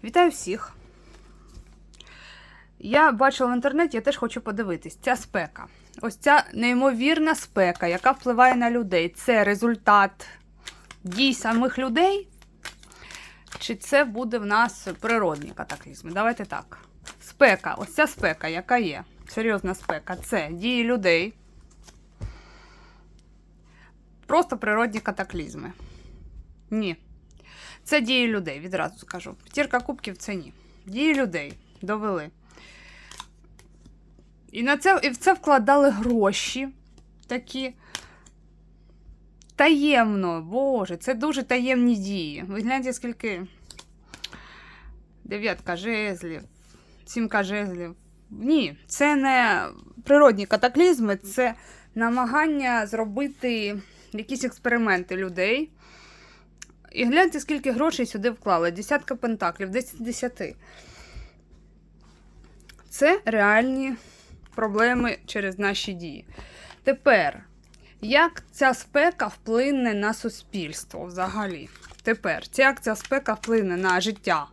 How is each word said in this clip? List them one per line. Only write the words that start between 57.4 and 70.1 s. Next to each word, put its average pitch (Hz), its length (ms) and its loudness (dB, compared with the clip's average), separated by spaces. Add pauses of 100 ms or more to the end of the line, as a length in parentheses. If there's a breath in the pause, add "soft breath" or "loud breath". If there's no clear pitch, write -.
скільки 277 320 -4
грошей 262 340 0
сюди 226 240 -4
вклали. 175 400 0
Десятка 233 460 -4
пентаклів, 202 540 -4
десять 247 320 -6
десяти. 240 540 -8 (2250 loud breath)
Це 339 360 2
реальні 233 680 2 (600 loud breath)
проблеми 226 720 0
через 196 320 -6
наші 202 340 -2
дії. 170 320 -14 (580 loud breath)
Тепер, 226 640 2 (560 soft breath)
як 285 420 2 (100)
ця 262 220 2
спека 294 520 0
вплине 240 680 0
на 208 200 -2